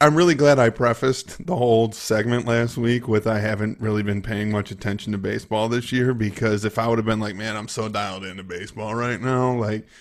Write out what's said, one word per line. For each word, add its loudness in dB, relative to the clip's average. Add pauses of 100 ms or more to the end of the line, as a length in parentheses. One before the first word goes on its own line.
I'm 6
really 6
glad 6
I 6
prefaced 0
the -2
whole 4
segment -2
last 0
week 0
with, 2
"I 0
haven't -2
really 0
been -2
paying -2
much -2
attention -6
to -4
baseball -2
this -2
year," 2
because -2
if -2
I 0
would 2
have -2
been 0
like, -6
"Man, -6
I'm -8
so -6
dialed -6
into -12
baseball -8
right -4
now," 0
like, -2 (160)